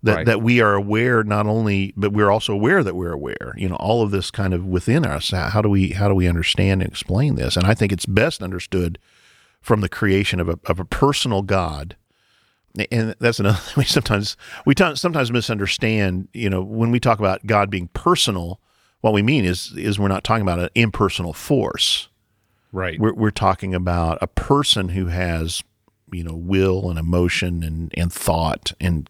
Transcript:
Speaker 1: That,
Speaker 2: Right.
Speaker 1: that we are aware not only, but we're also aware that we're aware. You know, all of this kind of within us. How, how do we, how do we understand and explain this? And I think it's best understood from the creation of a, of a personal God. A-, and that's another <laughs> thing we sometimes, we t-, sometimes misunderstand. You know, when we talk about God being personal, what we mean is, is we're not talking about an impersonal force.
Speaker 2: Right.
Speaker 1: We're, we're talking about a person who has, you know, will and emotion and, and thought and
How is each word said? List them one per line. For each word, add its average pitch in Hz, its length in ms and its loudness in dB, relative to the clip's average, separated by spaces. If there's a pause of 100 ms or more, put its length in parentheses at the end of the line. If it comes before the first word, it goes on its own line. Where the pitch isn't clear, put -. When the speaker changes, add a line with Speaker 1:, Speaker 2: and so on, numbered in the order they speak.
Speaker 1:
That, 107 140 4
Speaker 2:
Right. 80 100 0
Speaker 1:
that 113 160 2
we 117 200 4
are 104 120 6
aware 110 500 2
not 104 220 0
only, 104 480 0
but 101 200 0
we're 104 160 4
also 107 240 0
aware 135 280 2
that 92 140 -2
we're 87 160 -4
aware. 67 460 -8
You 92 100 -2
know, 90 80 -4
all 113 260 0
of 104 100 0
this 98 180 -2
kind 95 240 -2
of 87 120 -2
within 110 380 0
us. 78 260 -4
How, - 200 -2
how 104 100 2
do 107 80 2
we, 98 220 4
how 101 180 0
do 98 60 4
we 92 120 4
understand 92 540 2
and 87 100 -2
explain 131 440 0
this? 62 200 -2
And 90 120 2
I 107 80 4
think 101 180 0
it's 90 140 -4
best 107 360 0
understood 92 560 -4 (600)
from 107 220 2
the 92 80 0
creation 98 500 0
of 85 80 -2
a, 85 160 -2
of 85 160 -4
a 90 60 -6
personal 131 560 0
God. 87 540 -4 (840)
A-, 101 160 -4
and 113 240 0
that's 117 220 0
another 101 180 2
<laughs> - 0 -
thing - 180 -12
we 139 80 2
sometimes, 104 540 -2 (260)
we 139 100 6
t-, 165 220 2
sometimes 147 340 -2
misunderstand. 104 1040 0
You 110 160 -4
know, 95 140 0
when 113 280 -2
we 123 80 2
talk 113 200 2
about 95 260 0
God 104 240 2
being 92 200 -4
personal, 95 680 -2 (440)
what 110 100 4
we 104 80 4
mean 120 240 2
is, 90 320 -2
is 101 220 -2
we're 101 100 2
not 95 160 0
talking 110 160 2
about 90 200 0
an 87 140 -4
impersonal 98 600 0
force. - 720 -2 (640)
Speaker 2:
Right. 90 260 -6
Speaker 1:
We're, 107 140 2
we're 107 200 2
talking 95 420 0
about 87 480 0
a 92 60 -4
person 139 600 0
who 92 200 -2
has, 85 540 -4 (500)
you 87 120 -8
know, 82 100 -8
will 95 560 0
and 82 80 -4
emotion 87 640 0
and, 80 340 -6
and 87 160 0
thought 82 680 -2
and 78 300 -2